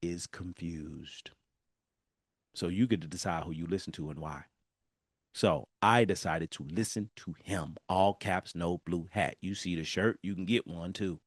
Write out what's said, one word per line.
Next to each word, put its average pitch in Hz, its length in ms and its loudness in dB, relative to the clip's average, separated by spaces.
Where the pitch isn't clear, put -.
is 87 240 -4
confused. 85 1040 -10
So - 140 -2
you 95 180 4
get 113 160 4
to 78 40 -8
decide 82 380 -2
who 82 80 -6
you 80 140 -4
listen 90 280 -2
to 78 160 -6
and 76 80 -8
why. 76 260 -8
So 82 340 4
I 117 240 8
decided 82 480 0
to - 120 -10
listen 101 520 -2
to - 180 -8
him. 80 320 -4
All 95 260 6
caps, 92 400 -2
no 85 300 0
blue 85 260 -2
hat. 87 300 0
You 92 140 -4
see 90 220 -2
the 80 80 -2
shirt, 92 380 2
you 95 120 -4
can 92 100 -4
get 107 220 2
one 85 260 -6
too. 92 340 -4